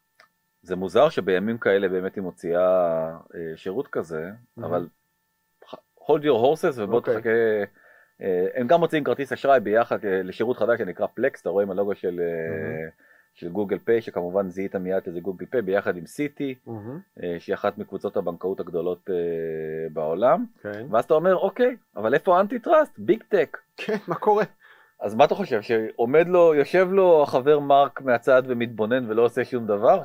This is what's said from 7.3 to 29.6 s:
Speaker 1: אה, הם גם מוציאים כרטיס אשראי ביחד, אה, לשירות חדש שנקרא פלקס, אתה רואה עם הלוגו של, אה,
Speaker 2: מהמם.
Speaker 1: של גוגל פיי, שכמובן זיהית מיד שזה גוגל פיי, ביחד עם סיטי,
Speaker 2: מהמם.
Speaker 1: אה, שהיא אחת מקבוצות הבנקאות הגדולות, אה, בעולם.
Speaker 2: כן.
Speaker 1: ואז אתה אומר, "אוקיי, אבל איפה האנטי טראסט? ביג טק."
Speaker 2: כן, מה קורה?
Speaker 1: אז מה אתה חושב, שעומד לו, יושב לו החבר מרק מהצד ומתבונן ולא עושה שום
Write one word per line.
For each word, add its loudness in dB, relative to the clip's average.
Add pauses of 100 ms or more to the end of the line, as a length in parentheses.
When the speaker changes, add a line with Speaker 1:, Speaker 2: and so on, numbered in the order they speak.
Speaker 1:
אה, 0
הם -4
גם 4
מוציאים 0
כרטיס -2
אשראי 4
ביחד, 0
אה, 0
לשירות -4
חדש 0
שנקרא -4
פלקס, -2
אתה -4
רואה 2
עם -2
הלוגו -2
של, -6
אה, -4
Speaker 2:
מהמם. -8 (440)
Speaker 1:
של -12
גוגל -4
פיי, 0
שכמובן -4
זיהית -8
מיד -2
שזה -8
גוגל -8
פיי, -2
ביחד -2
עם -12
סיטי, -8 (120)
Speaker 2:
מהמם. -12 (240)
Speaker 1:
אה, -6
שהיא -6
אחת -4
מקבוצות -8
הבנקאות -4
הגדולות, -6
אה, -2 (800)
בעולם. 0 (180)
Speaker 2:
כן. -10
Speaker 1:
ואז 0
אתה 2
אומר, 4
"אוקיי, 0 (200)
אבל 0
איפה 2
האנטי 0
טראסט? 2
ביג 0
טק." 0 (180)
Speaker 2:
כן, -6 (120)
מה -4
קורה? 2 (560)
Speaker 1:
אז -6
מה 6
אתה 2
חושב, -2
שעומד 0
לו, 6
יושב 2
לו 6
החבר 2
מרק 2
מהצד 4
ומתבונן -2
ולא 2
עושה 0
שום -6